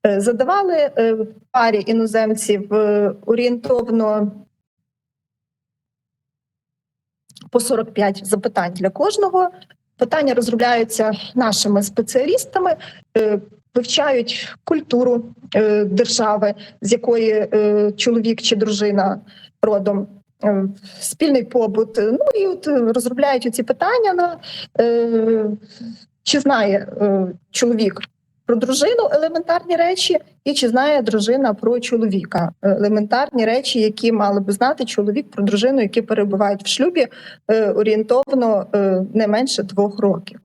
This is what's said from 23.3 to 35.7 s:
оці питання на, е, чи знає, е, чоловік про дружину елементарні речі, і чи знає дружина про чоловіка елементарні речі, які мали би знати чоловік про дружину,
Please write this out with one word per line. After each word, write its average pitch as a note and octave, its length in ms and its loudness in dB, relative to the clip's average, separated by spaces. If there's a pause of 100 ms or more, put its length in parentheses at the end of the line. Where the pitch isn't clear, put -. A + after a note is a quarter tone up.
оці A#3 160 -4
питання G4+ 520 0
на, F4 220 0 (440)
е, A3+ 680 2 (760)
чи C#4+ 180 0
знає, A3 480 0 (120)
е, G3 260 2 (240)
чоловік A3+ 500 0 (460)
про A#3 100 2
дружину C#4 560 0
елементарні E4 640 0
речі, F4 420 0 (260)
і C#4 100 -2
чи C4+ 140 0
знає C4+ 340 2
дружина A3 520 0
про A#3 260 0
чоловіка F#3+ 720 -2 (100)
елементарні G#3+ 840 2
речі, A#3+ 360 0
які A3 320 0
мали G3+ 280 2
би G3 120 -4
знати B3 320 0
чоловік G#3 460 -4
про G3+ 140 -4
дружину, A#3 380 2